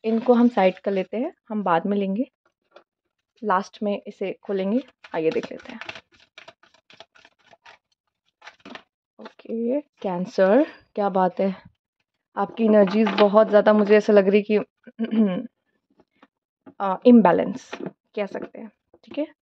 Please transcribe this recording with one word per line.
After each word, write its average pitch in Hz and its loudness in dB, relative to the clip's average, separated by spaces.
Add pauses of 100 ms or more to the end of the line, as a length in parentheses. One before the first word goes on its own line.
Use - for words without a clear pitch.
इनको 226 0
हम 240 4
साइड 190 2
कर 202 -6
लेते 196 -6
हैं, 302 -6 (180)
हम 214 -6
बाद 175 -2
में 202 -4
लेंगे, 196 -4 (1160)
लास्ट 196 -4
में 202 -6
इसे 196 -10 (120)
खोलेंगे। 202 -4 (340)
आइए 160 -2
देख - -8
लेते - -18
हैं। 226 -18 (3500)
ओके, 233 -6
कैंसर, 196 0 (300)
क्या 202 -2
बात 185 -2
है, 190 -2 (840)
आपकी 208 -4
एनर्जीज 208 4 (120)
बहुत 208 4
ज़्यादा 208 4
मुझे 208 4
ऐसा 208 2
लग 196 6
रही 202 2 (100)
कि 214 2
<clears throat> 220 -4 (1300)
अ, 190 -4 (100)
इम्बैलेंस 196 4 (440)
कह 208 -6
सकते - -14
हैं, 220 -18 (320)
ठीक - -14
है। 294 -6 (160)